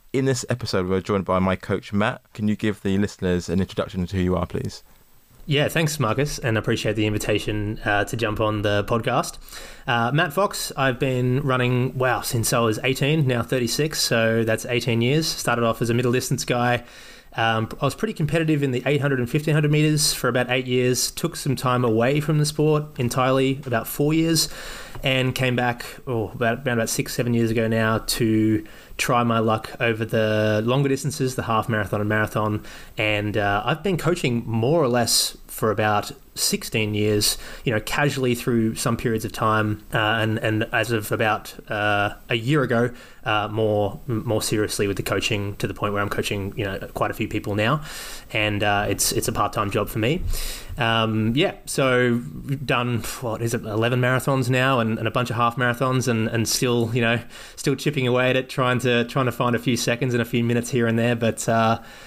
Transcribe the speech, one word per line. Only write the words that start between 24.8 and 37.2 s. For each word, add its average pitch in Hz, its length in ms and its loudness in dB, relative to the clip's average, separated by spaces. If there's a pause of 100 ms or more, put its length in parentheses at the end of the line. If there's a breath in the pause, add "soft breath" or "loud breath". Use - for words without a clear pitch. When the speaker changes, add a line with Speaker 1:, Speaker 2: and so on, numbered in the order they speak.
Speaker 2:
and 131 320 0
came 127 220 0
back, 123 280 -2 (220)
oh, 113 220 -2
about, 117 300 -2
around 120 200 -2
about 113 120 0
six, - 220 -4
seven 120 220 0
years 117 160 2
ago 113 160 2
now 110 320 2
to 110 680 2 (340 loud breath)
try 120 260 2
my 113 160 2
luck 110 400 0
over 113 240 0
the 107 600 2
longer 135 240 2
distances, 131 460 -2
the 113 80 -2
half 110 260 0
marathon 107 300 0
and 104 100 0
marathon. 107 560 0 (320 loud breath)
And, 107 400 0
uh, 101 280 0
I've 151 180 -2
been 190 140 0
coaching 139 500 0
more 117 340 2
or 131 60 4
less 120 500 0 (120)
for 110 240 0
about 107 400 0 (240)
sixteen 110 580 -2
years, 104 440 2 (260 loud breath)